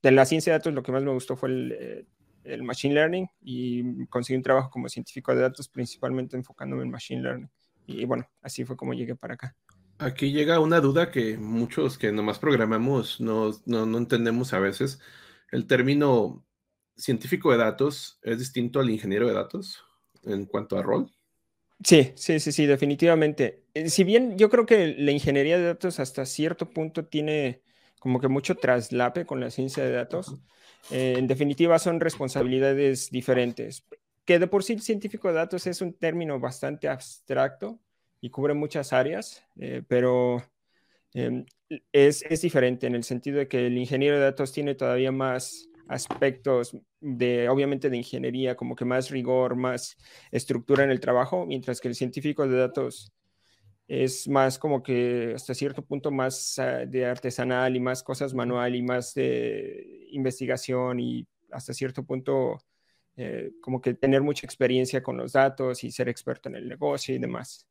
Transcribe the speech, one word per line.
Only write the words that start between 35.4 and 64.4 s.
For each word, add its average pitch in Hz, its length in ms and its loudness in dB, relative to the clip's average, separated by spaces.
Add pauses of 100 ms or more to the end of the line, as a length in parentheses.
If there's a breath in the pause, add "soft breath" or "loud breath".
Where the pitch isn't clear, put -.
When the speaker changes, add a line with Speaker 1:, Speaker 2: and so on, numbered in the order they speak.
Speaker 1:
es 175 140 -6
un 180 120 -4
término 160 460 -2
bastante 135 480 -6
abstracto 135 920 -4 (440)
y - 60 -10
cubre 143 240 0
muchas 147 400 -4
áreas, 147 500 0 (160)
eh, 127 280 -8
pero, 123 560 2 (720)
em, 123 320 -4 (460)
es, 143 320 6
es 156 180 -2
diferente 127 460 2
en 123 80 0
el 120 80 -4
sentido 139 360 -4
de 139 80 -2
que 123 200 0
el 123 100 0
ingeniero 139 400 2
de 139 60 4
datos 135 280 0
tiene 143 240 -4
todavía 131 360 0
más 131 560 -4 (200)
aspectos 131 920 -2 (220)
de, 123 500 0
obviamente, 139 400 0
de 123 80 -2
ingeniería, 127 580 -4
como 123 200 -8
que 123 100 -6
más 131 240 0
rigor, 127 460 0
más 127 420 -4 (340 loud breath)
estructura 131 520 2
en 139 80 4
el 127 80 2
trabajo, 127 480 0
mientras 127 340 -6
que - 60 -6
el 120 80 -4
científico 139 520 -2
de 127 100 2
datos 127 540 -2 (760)
es 131 420 -2
más 135 300 2
como 139 240 -2
que 120 520 -2
hasta 131 200 -10
cierto 143 300 -6
punto 143 260 -6
más, 131 480 -4
ah, 127 260 -2
de 127 200 -2
artesanal 127 720 -2
y 127 40 0
más 127 240 -4
cosas 135 300 -6
manual 123 420 -2
y 123 80 -2
más 123 320 -4
de 120 960 -4
investigación 127 880 -4
y 120 280 -6 (240)
hasta 131 220 -12
cierto 131 320 -6
punto, 131 540 -2 (580)
eh, 123 340 -10 (100)
como 127 200 -6
que 123 140 0
tener 135 260 4
mucha 147 260 -2